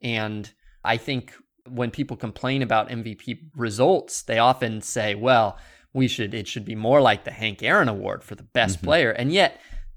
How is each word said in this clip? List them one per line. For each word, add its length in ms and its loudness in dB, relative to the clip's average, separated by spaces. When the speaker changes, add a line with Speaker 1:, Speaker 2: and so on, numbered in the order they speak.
Speaker 1:
And 480 -4
I 120 2
think 360 -6
when 220 -4
people 260 -6
complain 440 -4
about 300 0
M 120 -8
V 120 -10
P 400 -14
results, 680 0
they 160 0
often 420 2
say, 340 -4
"Well, 420 4
we 160 2
should, 240 -4
it 140 -8
should 180 -10
be 100 -10
more 240 4
like 240 4
the 80 -10
Hank 320 -6
Aaron 240 2
Award 360 -6
for 120 -16
the 80 -20
best 340 0
Speaker 2:
Mm-hmm. 100 -10
Speaker 1:
player." 240 4
And 200 -2
yet 300 2